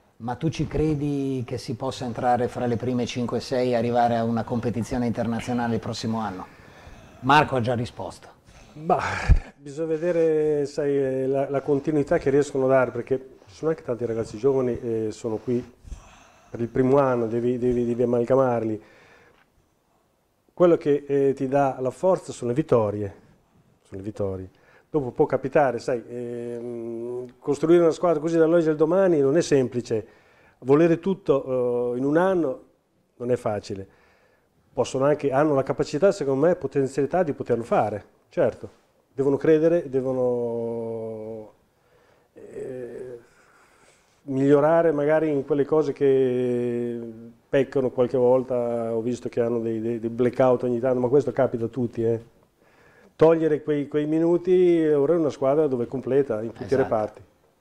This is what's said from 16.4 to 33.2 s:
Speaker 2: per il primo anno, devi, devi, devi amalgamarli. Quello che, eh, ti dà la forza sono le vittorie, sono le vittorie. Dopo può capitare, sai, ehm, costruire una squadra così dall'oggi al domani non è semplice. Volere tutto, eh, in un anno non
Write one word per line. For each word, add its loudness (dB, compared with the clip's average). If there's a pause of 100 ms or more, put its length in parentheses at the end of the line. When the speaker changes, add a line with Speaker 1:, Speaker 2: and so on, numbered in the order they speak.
Speaker 2:
per -8
il -4
primo 2
anno, 2
devi, -2
devi, 0
devi -2
amalgamarli. 0 (1700)
Quello 6
che, 0
eh, 2
ti -4
dà 2
la -2
forza 0
sono -4
le -2
vittorie, 0 (680)
sono -16
le -12
vittorie. -6 (400)
Dopo -4
può 2
capitare, 0
sai, -4
ehm, -10
costruire 2
una 4
squadra 0
così -2
dall'oggi 4
al 0
domani 4
non 2
è 2
semplice. 0 (520)
Volere 4
tutto, -2
eh, -4
in -2
un 0
anno 0 (560)
non -4